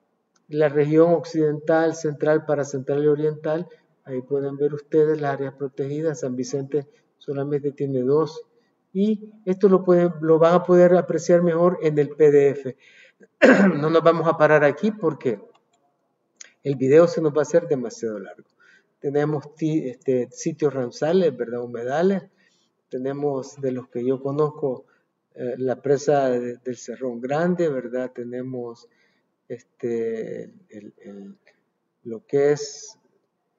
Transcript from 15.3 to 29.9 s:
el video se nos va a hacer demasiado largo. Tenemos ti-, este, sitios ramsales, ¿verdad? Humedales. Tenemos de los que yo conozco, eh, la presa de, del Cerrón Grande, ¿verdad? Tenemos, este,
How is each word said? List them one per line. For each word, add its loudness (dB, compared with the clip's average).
el -2
video 6
se -4
nos 0
va 0
a 0
hacer 0
demasiado -6
largo. -16
Tenemos -4
ti-, -4
este, -4
sitios -4
ramsales, -2
¿verdad? -6
Humedales. -2
Tenemos -6
de -4
los -12
que -8
yo -2
conozco, -4
eh, -8
la -4
presa 0
de, -4
del -10
Cerrón -10
Grande, -2
¿verdad? -6
Tenemos, -12
este, -8